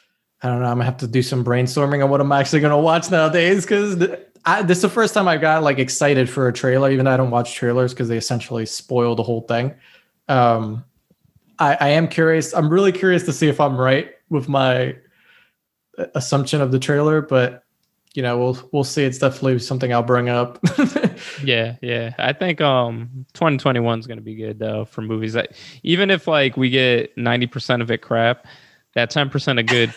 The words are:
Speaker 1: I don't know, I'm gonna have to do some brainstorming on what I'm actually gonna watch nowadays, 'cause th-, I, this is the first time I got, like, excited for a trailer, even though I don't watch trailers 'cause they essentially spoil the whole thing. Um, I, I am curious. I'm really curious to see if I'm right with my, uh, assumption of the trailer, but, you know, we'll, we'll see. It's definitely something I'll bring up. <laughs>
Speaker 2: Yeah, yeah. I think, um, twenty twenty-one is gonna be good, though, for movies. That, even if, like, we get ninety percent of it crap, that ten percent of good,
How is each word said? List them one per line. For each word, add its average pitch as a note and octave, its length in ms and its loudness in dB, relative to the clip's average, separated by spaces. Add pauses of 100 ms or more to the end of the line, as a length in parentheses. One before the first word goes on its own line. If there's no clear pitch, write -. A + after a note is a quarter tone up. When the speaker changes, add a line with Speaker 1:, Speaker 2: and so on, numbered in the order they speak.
(440)
Speaker 1:
I B2 40 -4
don't B2 120 -2
know, A#2+ 80 -2
I'm A#2+ 100 -2
gonna A#2+ 80 0
have B2+ 120 -4
to B2 100 -8
do A#2+ 140 0
some B2+ 220 -2
brainstorming B2+ 600 0
on C#3 60 2
what C#3 120 2
I'm C#3 100 0
actually C#3 280 2
gonna D3 200 4
watch D#3+ 300 2
nowadays, E3+ 560 2
'cause G#3 320 0
th-, F3+ 220 -2 (260)
I, F#3 160 2
this F3 160 2
is F3+ 60 -2
the G3+ 60 2
first A3+ 260 0
time G3+ 120 2
I E3 100 2
got, D#3 260 2
like, C#3 160 2
excited C3 500 2
for C3 180 0
a A#2+ 60 2
trailer, C3+ 380 2
even C3+ 140 2
though C3+ 80 4
I C3 40 2
don't B2+ 140 0
watch A#2+ 240 -2
trailers B2+ 380 0
'cause B2+ 160 -4
they A#2 80 -2
essentially A2+ 500 -4
spoil A#2+ 480 -2
the A#2 80 -2
whole A2+ 180 -4
thing. A#2+ 320 -2 (540)
Um, A#2 560 2 (720)
I, D3+ 220 2
I D3 100 2
am D#3+ 180 2
curious. D#3+ 460 0
I'm D3+ 160 0
really F#3+ 220 4
curious F3+ 320 0
to D#3+ 100 -2
see D#3 140 0
if C#3+ 120 0
I'm C#3 180 2
right C3 340 2 (180)
with C#3 200 -2
my, C3 460 0 (1040)
uh, F2+ 160 -6
assumption C#3+ 480 -2
of C3 100 0
the C3 80 0
trailer, D3 420 0
but, B2+ 420 -2 (500)
you C3+ 80 -6
know, B2 160 -2
we'll, B2+ 340 -4
we'll C#3+ 120 0
see. C#3+ 200 -2
It's B2+ 140 -2
definitely C3 420 0
something B2+ 340 -4
I'll A#2+ 100 2
bring A#2+ 260 0
up. A#2+ 340 -2
<laughs> F3+ 60 2 (720)
Speaker 2:
Yeah, A#2+ 380 0
yeah. A#2 360 -6
I C3 160 0
think, F3 280 -4
um, B2+ 720 -2
twenty D#3 240 0
twenty-one A#2 420 0
is A2+ 80 -14
gonna A2+ 140 -14
be A2 140 -14
good, A2 240 -10
though, G#2+ 260 -4
for - 160 -12
movies. A2 320 -6
That, - 200 -4 (300)
even F#3 280 0
if, F3+ 160 0
like, C#3 300 2
we C3 120 0
get B2 480 0
ninety A#2+ 300 0
percent A#2+ 340 -2
of A#2 100 -4
it A#2 100 -2
crap, A#2 440 0 (500)
that A#2+ 140 0
ten C#3+ 200 -2
percent C3+ 300 0
of A2+ 60 -2
good, A#2 320 2